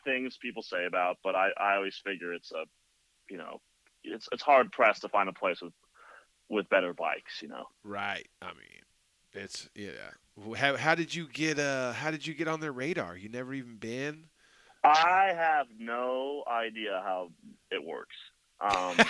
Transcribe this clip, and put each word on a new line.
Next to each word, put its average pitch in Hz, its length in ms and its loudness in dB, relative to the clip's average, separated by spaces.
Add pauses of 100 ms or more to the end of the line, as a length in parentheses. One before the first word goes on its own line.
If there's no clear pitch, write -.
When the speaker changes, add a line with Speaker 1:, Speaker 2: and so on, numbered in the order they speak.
Speaker 1:
things 131 360 -2
people 117 220 -8
say 90 240 -4
about, 90 360 0
but 95 140 0
I, 95 220 4
I 101 180 4
always 98 280 -2
figure 87 300 -8
it's - 180 -12
a, 80 120 -6 (640)
you 98 60 -12
know, 85 240 -12 (420)
it's, - 300 -12
it's - 100 -4
hard 131 300 8
pressed 110 300 4
to 104 80 -8
find 101 180 4
a 92 40 -2
place 90 300 -2
with, 85 100 -12 (760)
with 104 220 0
better 92 220 4
bikes, 82 480 -6
you 76 80 -12
know? 64 160 -12 (200)
Speaker 2:
Right. 101 420 -6 (160)
I 92 60 -12
mean, 50 340 -18 (500)
it's, - 420 -12
yeah. 101 160 -12 (460)
Wh-, 107 200 -10
how, 139 200 2
how 147 200 4
did 156 180 -2
you 165 140 -6
get, 147 300 -2
uh, 135 340 0
how 135 180 -4
did 147 160 -6
you 156 80 -6
get 156 140 -4
on 160 120 -2
their 156 120 -6
radar? 127 440 -4
You 98 120 -14
never 127 260 -8
even 120 220 -10
been? 135 480 -6 (580)
Speaker 1:
I 175 540 8
have 156 300 2 (120)
no 127 720 -2
idea 110 540 -2
how 92 260 -2 (400)
it 90 140 -4
works. 73 320 -10 (440)
Um, 101 360 2 (140)